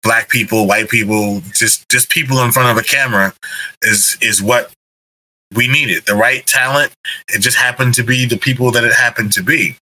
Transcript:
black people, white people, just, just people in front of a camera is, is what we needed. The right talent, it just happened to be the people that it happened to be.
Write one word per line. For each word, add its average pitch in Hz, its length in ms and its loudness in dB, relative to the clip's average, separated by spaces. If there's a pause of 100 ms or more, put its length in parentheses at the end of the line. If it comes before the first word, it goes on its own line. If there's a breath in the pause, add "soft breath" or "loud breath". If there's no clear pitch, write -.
black 113 260 2
people, 107 380 0
white 104 220 2
people, 104 520 -2 (140)
just, - 340 -2
just 127 200 0
people 135 300 0
in 120 120 2
front 123 180 2
of 113 80 2
a - 100 -2
camera 113 460 0 (480 loud breath)
is, - 400 0
is 107 220 0
what 120 280 0 (840)
we 120 120 2
needed. 135 380 0
The 104 80 0
right 120 320 0
talent, 135 480 0 (360 loud breath)
it - 100 -2
just - 180 0
happened 123 380 0
to - 80 -2
be 127 220 0
the 117 120 -2
people 127 340 0
that 120 120 2
it 113 100 4
happened 117 400 0
to 101 100 -2
be. 107 320 0 (100)